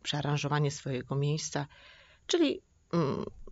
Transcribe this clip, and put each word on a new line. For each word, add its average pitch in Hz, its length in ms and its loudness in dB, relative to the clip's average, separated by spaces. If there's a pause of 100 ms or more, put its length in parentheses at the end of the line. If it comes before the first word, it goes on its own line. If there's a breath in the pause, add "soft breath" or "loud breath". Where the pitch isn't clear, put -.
przearanżowanie 147 680 0
swojego 135 440 -4
miejsca, 147 520 -2 (600 loud breath)
czyli, 330 340 4 (320)
mm, 160 320 2 (260)